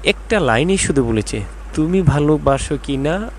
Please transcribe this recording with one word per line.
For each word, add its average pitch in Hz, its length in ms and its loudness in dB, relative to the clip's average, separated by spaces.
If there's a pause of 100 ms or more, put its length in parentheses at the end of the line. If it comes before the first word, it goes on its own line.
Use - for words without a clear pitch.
একটা 208 360 0
লাইনই 147 360 4
শুধু 139 280 0
বলেছে, 110 360 -2 (340)
"তুমি 175 280 2
ভালোবাসো 147 800 2
কি 139 140 -4
না 170 420 -4